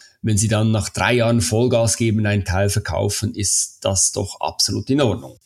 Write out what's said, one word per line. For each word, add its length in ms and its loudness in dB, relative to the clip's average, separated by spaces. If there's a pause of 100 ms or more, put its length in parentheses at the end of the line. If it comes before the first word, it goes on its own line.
(220)
Wenn 160 2
sie 120 2
dann 220 2
nach 180 0
drei 260 2
Jahren 260 4
Vollgas 560 2
geben, 280 2
einen 200 0
Teil 240 0
verkaufen, 640 -2
ist 480 -4
das 300 -2
doch 300 -6
absolut 480 -4
in 120 2
Ordnung. 440 -2